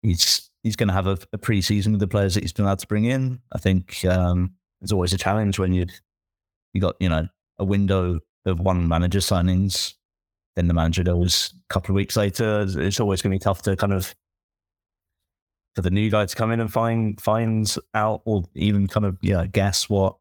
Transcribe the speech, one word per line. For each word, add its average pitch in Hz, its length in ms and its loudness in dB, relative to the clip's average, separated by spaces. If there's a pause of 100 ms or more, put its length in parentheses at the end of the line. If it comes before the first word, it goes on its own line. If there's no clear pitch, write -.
He's, - 480 0 (140)
he's 110 100 -2
gonna 101 180 2
have 95 140 2
a, 95 120 0 (140)
a 104 60 -8
pre-season 104 540 0
with 104 80 2
the 101 80 0
players 98 260 0
that 101 80 -2
he's 87 100 -6
been 104 120 0
allowed 98 160 0
to - 80 -14
bring 104 160 0
in. 131 360 -2 (120)
I - 60 -6
think, - 460 0
um, 90 500 2 (260)
it's 92 100 -10
always 90 220 0
a 95 60 -2
challenge 101 420 -2
when 92 120 2
you've, 90 280 -2 (720)
you 95 80 -2
got, 95 180 0
you 95 100 0
know, 82 200 0 (300)
a 98 60 -2
window 95 540 2 (280)
of 92 120 0
one 90 300 2
manager 85 300 2
signings, 92 760 0 (600)
then 87 120 0
the 85 60 2
manager 82 300 2
goes 87 500 0 (160)
a - 20 -8
couple 95 200 -2
of 98 40 0
weeks - 200 -2
later. 104 460 0
It's, 95 120 -4
it's 87 240 -2
always 101 240 0
gonna 95 120 0
be 95 40 -2
tough 95 240 -2
to 98 140 0
kind 101 160 0
of, 92 200 -4 (1600)
for 95 60 -2
the 90 80 2
new 104 200 2
guy 104 160 2
to - 100 -10
come 110 140 0
in 117 100 0
and 110 120 -4
find, 113 480 0
find 110 560 0 (180)
out 107 300 -2
or 104 200 0 (100)
even 98 340 2
kind 104 180 0
of, 92 160 -4
you 101 120 0
know, 85 120 0
guess 98 420 0
what 98 320 0